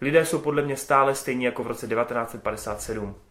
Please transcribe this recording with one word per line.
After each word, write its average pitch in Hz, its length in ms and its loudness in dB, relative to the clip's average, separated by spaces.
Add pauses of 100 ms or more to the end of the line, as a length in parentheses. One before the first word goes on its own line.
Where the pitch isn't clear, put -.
Lidé 151 260 4
jsou 156 120 0
podle 147 240 0
mě 139 140 -2
stále 135 380 4
stejní 127 300 -2
jako 123 180 0
v 117 40 -4
roce 117 200 -6
devatenáct 117 440 0
set 110 120 -12
padesát 107 380 -4
sedm. 104 340 -6 (160)